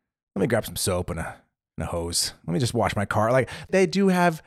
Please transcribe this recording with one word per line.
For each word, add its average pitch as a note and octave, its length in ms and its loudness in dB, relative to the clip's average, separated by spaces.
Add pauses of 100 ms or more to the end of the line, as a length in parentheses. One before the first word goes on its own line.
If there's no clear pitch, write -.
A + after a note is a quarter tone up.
(360)
let G3 60 -2
me E3+ 60 2
grab A2+ 180 0
some F2 100 -10
soap F2+ 340 -2
and E2 100 -6
a, D#2+ 160 -8 (420)
and - 80 -4
a - 60 -8
hose. E2+ 420 -4 (120)
Let - 80 -4
me E3 60 0
just B2 140 0
wash G#2 220 2
my G2+ 100 0
car. A2 260 0
Like, C3 180 2 (200)
they F#3+ 160 4
do F#3+ 240 2
have F3 380 2